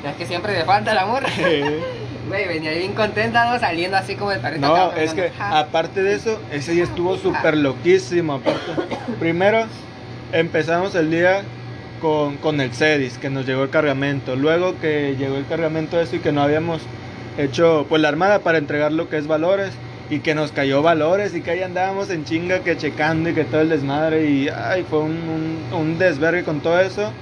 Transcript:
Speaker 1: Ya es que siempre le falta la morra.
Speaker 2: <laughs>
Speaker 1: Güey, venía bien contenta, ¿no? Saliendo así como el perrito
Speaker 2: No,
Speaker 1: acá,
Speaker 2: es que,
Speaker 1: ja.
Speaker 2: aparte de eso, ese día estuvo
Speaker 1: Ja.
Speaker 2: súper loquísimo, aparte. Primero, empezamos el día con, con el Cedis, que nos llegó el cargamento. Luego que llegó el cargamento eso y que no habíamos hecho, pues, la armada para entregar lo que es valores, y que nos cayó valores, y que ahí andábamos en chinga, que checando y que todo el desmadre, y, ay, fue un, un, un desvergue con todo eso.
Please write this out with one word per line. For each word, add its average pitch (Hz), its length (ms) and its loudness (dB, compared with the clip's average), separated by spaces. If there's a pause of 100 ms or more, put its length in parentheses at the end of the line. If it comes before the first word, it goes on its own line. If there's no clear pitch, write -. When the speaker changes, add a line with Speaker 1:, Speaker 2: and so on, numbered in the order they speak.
Speaker 1:
Ya 147 80 -6
es 143 40 -8
que 175 120 -8
siempre 180 260 -4
le 175 100 0
falta 208 300 2
la 190 120 2
morra. 254 280 -2
Speaker 2:
<laughs> - 40 -4 (880)
Speaker 1:
Güey, 190 220 -4
venía 160 240 -4
bien 185 220 -4
contenta, 226 580 0
¿no? 240 80 0
Saliendo 185 380 0
así 185 180 -2
como 202 160 -2
el 190 80 -2
perrito 147 260 -2
Speaker 2:
No, 156 100 6
Speaker 1:
acá, 170 280 4
Speaker 2:
es 160 100 0
que, 170 240 0
Speaker 1:
ja. 151 220 2
Speaker 2:
aparte 165 420 0
de 196 140 2
eso, 220 240 -2 (140)
ese 143 180 -4
día 175 140 4
estuvo 180 320 0
Speaker 1:
Ja. - 40 -8
Speaker 2:
súper 160 360 2
loquísimo, 160 800 2
aparte. - 360 -2 (480)
Primero, 190 460 2 (680)
empezamos 170 640 0
el 160 160 2
día 180 300 4 (600)
con, 147 360 0
con 151 240 0
el 123 100 -2
Cedis, 135 460 2
que 143 120 -6
nos 135 160 -2
llegó 131 180 0
el 139 60 -2
cargamento. 139 680 0
Luego 165 420 2
que 147 400 0
llegó 135 160 -2
el 139 100 -4
cargamento 160 540 -2
eso 165 160 -2
y 170 40 -2
que 165 120 0
no 143 100 2
habíamos 156 400 0 (560)
hecho, 151 520 4
pues, 156 120 4
la 151 60 4
armada 185 320 4
para 170 180 2
entregar 151 360 0
lo 165 160 -2
que 160 80 -2
es 147 100 -4
valores, 180 460 0 (360)
y 151 120 -2
que 156 120 0
nos 151 200 -2
cayó 139 280 2
valores, 170 540 2
y 165 60 -4
que 170 100 -4
ahí 175 100 -2
andábamos 190 480 -2
en 165 140 -4
chinga, 170 360 -2
que 160 180 0
checando 156 540 0
y - 20 0
que 156 100 2
todo 135 160 0
el 160 100 4
desmadre, 156 600 0
y, 139 180 2
ay, 151 420 -2
fue 156 100 2
un, 156 120 -2
un, 160 680 -4
un 160 220 0
desvergue 165 460 2
con 151 160 -2
todo 165 180 2
eso. 202 320 0 (100)